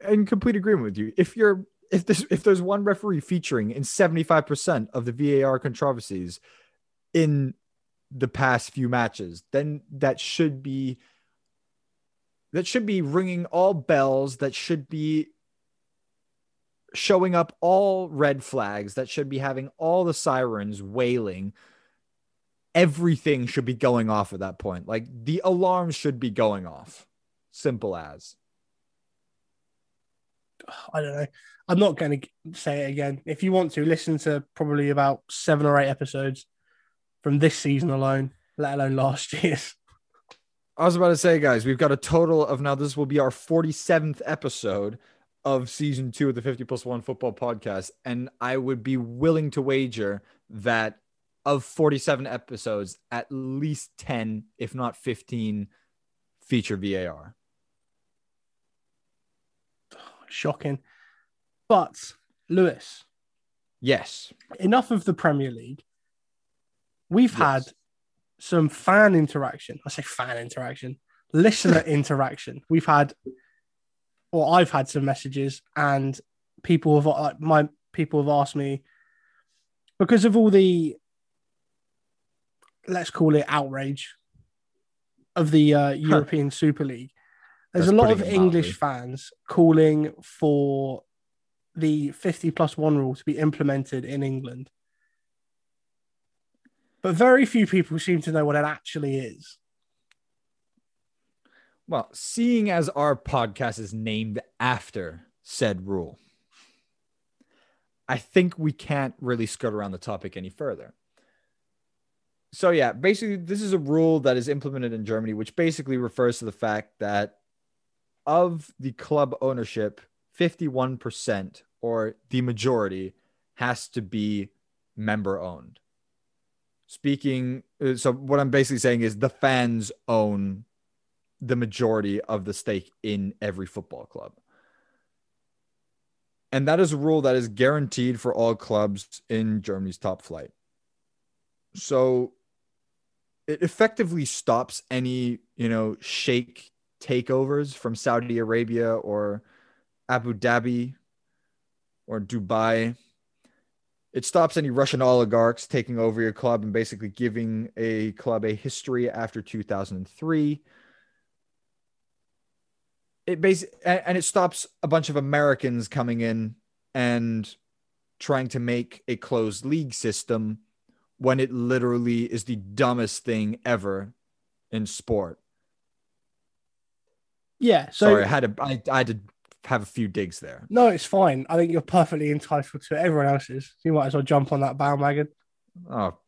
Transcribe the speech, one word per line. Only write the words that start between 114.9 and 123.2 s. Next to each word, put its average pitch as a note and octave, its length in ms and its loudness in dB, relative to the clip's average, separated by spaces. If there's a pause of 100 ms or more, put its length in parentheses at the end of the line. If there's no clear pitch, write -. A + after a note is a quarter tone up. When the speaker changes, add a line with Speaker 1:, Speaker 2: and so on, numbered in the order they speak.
Speaker 1:
in A2 100 -8
Germany, A2 300 -2
which G#2+ 200 -8
basically D3 440 -2
refers A#2+ 400 0
to A#2 80 -10
the G#2+ 40 -6
fact G#2+ 480 -6
that G#2 360 -2 (920)
of E3 520 2
the C3 140 -6
club C#3+ 480 0
ownership, A#2 640 -4 (300)
fifty-one C3 680 -2
percent G2+ 640 -6 (180)
or A2+ 360 -2 (120)
the B2+ 140 0
majority G#2 720 -2 (400)